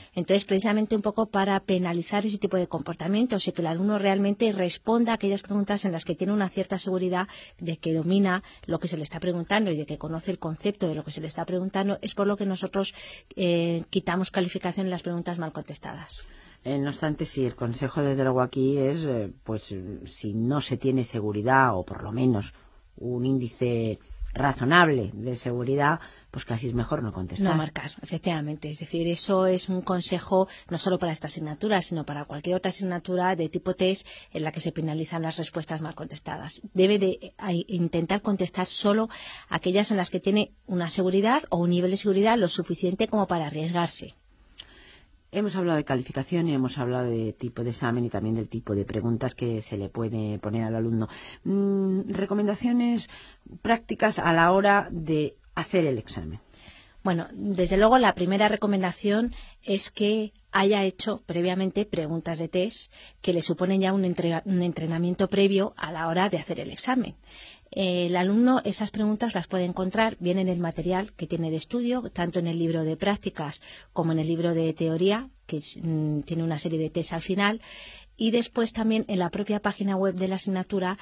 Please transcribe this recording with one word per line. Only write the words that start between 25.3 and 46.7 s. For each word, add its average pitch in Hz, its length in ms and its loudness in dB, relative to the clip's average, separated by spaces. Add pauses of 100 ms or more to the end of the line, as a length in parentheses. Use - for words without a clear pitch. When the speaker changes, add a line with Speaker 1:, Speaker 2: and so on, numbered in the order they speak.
Speaker 2:
seguridad, 135 640 0 (300)
pues - 160 -12
casi 117 240 -4
es 117 40 -2
mejor 120 300 -2
no 107 80 -4
contestar. 92 380 -2
Speaker 1:
No 160 80 4
marcar, 151 340 -4 (100)
efectivamente. 151 680 -4
Es 151 100 -8
decir, 165 300 -2
eso 185 360 2
es 185 220 2
un 185 140 0
consejo 185 640 2 (220)
no 170 80 -4
solo 185 200 2
para 175 140 -2
esta 156 160 -8
asignatura, 170 540 -2
sino 160 240 -4
para 147 180 -8
cualquier 165 320 -4
otra 185 140 -2
asignatura 180 640 0
de 165 140 -2
tipo 180 240 -2
test 185 340 0 (240)
en 160 120 -4
la 156 100 -4
que 160 80 -6
se 160 100 -2
penalizan 160 500 -4
las 160 140 -4
respuestas 160 460 -6
mal 160 140 -8
contestadas. - 640 -10 (120)
Debe 190 240 6
de, 190 140 2
eh, - 220 -8 (340)
intentar 175 540 0
contestar 185 460 -2
solo 220 420 2 (400)
aquellas 202 420 2
en 208 60 2
las 180 120 0
que 180 120 -2
tiene 208 320 2 (120)
una 175 220 -2
seguridad 196 600 2
o 175 80 0
un 175 140 4
nivel 180 200 4
de 196 60 0
seguridad 208 400 4
lo 190 100 4
suficiente 185 640 -2
como 202 180 2
para 165 200 0
arriesgarse. 165 680 -2 (1160)
Speaker 2:
Hemos 196 220 0
hablado 175 220 2
de 151 80 0
calificación 135 640 -2
y 147 40 2
hemos 131 240 0